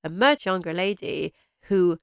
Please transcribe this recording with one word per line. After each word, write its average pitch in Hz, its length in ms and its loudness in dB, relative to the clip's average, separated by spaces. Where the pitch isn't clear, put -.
a 160 60 -8
much 254 360 2
younger 185 280 -4
lady 170 600 -4
who 180 400 2